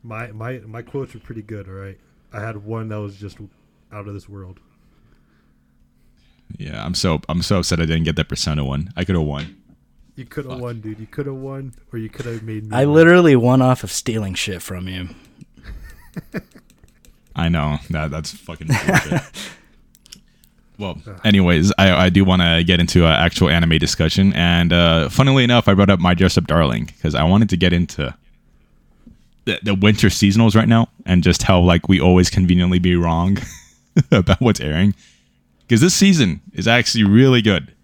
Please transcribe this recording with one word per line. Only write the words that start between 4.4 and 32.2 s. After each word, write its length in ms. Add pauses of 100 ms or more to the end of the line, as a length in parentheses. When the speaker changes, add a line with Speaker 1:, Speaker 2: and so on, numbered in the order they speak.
Speaker 2:
Yeah, 280
I'm 100
so, 320
I'm 140
so 180
upset 220
I 40
didn't 180
get 120
that 140
Persona 340
one. 320
I 80
coulda 180
won. 360 (580)
Speaker 1:
You 100
coulda 260
Speaker 2:
Fuck. 100
Speaker 1:
won, 180
dude. 200
You 80
coulda 260
won, 400 (180)
or 80
you 100
coulda 320
made 280
me 60
Speaker 3:
I 100
Speaker 1:
win. 100
Speaker 3:
literally 400
won 260
off 220
of 80
stealing 420
shit 280
from 260
you. 220 (1200)
Speaker 2:
<laughs> 80 (960)
I 140
know. 300 (100)
That, 220
that's 200
fucking 360
bullshit. 600
Speaker 3:
<laughs> 40 (1500)
Speaker 2:
Well, 280
Speaker 1:
Ugh. 180
Speaker 2:
anyways, 540
I, 280
I 40
do 160
wanna 380
get 160
into, 260
uh, 40
actual 400
anime 280
discussion, 560
and, 400
uh, 360
funnily 340
enough, 240
I 80
brought 160
up 80
My 160
Dress 240
Up 80
Darling, 420 (100)
'cause 140
I 80
wanted 280
to 80
get 140
into 440 (1300)
the, 160
the 140
winter 320
seasonals 480
right 120
now, 200 (180)
and 160
just 220
how, 160
like, 280
we 140
always 300